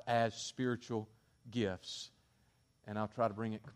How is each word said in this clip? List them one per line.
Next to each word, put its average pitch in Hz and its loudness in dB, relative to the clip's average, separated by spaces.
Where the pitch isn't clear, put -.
as 117 4
spiritual 120 -2
gifts, 101 -2
and 107 -2
I'll 107 2
try 117 2
to 104 2
bring 110 -2
it 104 -8